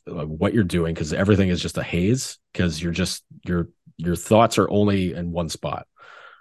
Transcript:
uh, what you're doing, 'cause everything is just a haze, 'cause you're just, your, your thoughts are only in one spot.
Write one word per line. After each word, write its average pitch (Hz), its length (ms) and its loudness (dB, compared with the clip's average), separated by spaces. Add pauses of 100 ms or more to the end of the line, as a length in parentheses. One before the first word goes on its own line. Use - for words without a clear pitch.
uh, 82 160 -8
what 80 300 -2
you're 110 100 4
doing, 82 300 0
'cause 78 180 -6
everything 95 380 4
is 85 100 0
just 82 160 -6
a - 60 -2
haze, 101 560 -2 (160)
'cause 82 260 -2
you're 87 120 -2
just, 87 320 -4 (200)
your, 175 240 -2 (300)
your 165 180 -2
thoughts 113 400 4
are 98 140 2
only 98 420 2
in 85 200 -8
one 82 180 -4
spot. - 360 -8 (540)